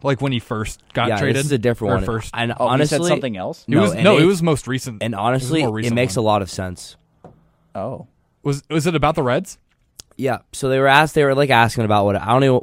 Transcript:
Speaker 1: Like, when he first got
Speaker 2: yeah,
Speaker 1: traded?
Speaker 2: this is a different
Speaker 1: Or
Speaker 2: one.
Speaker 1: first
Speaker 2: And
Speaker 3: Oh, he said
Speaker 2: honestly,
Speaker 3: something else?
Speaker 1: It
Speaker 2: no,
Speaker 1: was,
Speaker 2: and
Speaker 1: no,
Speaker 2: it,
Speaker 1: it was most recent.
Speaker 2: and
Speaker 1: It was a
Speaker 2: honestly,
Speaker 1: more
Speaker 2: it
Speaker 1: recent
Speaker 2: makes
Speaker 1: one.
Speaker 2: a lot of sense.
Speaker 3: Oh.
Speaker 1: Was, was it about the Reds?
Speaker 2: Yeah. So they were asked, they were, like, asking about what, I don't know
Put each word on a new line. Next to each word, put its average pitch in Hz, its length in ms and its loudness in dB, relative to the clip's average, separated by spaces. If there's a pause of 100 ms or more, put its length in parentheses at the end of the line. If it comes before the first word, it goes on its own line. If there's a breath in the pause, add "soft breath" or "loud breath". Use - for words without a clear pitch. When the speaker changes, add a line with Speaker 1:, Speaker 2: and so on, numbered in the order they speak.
Speaker 1:
Like, 139 180 -2
when 135 120 -4
he 120 80 -2
first - 420 -8 (120)
got 117 140 -2
Speaker 2:
yeah, 110 100 -2
Speaker 1:
traded? 135 180 0
Speaker 2:
this 139 100 -2
is 143 60 -4
a 131 60 2
different 113 340 -2
Speaker 1:
Or 95 40 0
Speaker 2:
one. 95 80 -2
Speaker 1:
first 113 300 -6
Speaker 2:
And 117 180 -4
Speaker 3:
Oh, - 20 -6
he - 40 -18
said 139 400 0
Speaker 2:
honestly, 170 100 -2
Speaker 3:
something 127 280 -2
else? 104 320 -10
Speaker 1:
It - 20 -
Speaker 2:
no, 165 120 4
Speaker 1:
was, 196 120 2
Speaker 2:
and - 100 -4
Speaker 1:
no, 190 140 6
Speaker 2:
it, 151 60 6
Speaker 1:
it - 20 6
was 185 160 2
most 160 240 0
recent. 123 360 -6
Speaker 2:
and 113 120 -4
Speaker 1:
It - 20 -8
was 98 60 -4
a - 40 0
Speaker 2:
honestly, 131 340 0
Speaker 1:
more 135 100 0
Speaker 2:
it - 20 -4
Speaker 1:
recent 113 220 -2
Speaker 2:
makes 120 220 0
Speaker 1:
one. 117 80 0
Speaker 2:
a - 20 2
lot 107 160 2
of 92 80 -10
sense. - 460 -12 (800)
Speaker 3:
Oh. 120 340 -10 (340)
Speaker 1:
Was, 143 260 -4
was 151 200 -2
it 175 80 0
about 147 180 0
the 160 80 -2
Reds? 131 360 -2 (580)
Speaker 2:
Yeah. 120 220 -4 (140)
So - 160 -4
they 131 120 2
were 135 80 4
asked, 147 260 4
they 156 80 4
were, 139 140 2
like, 139 140 2
asking 117 340 2
about 104 200 2
what, 101 120 2
I 85 100 -6
don't 120 140 2
know 131 220 4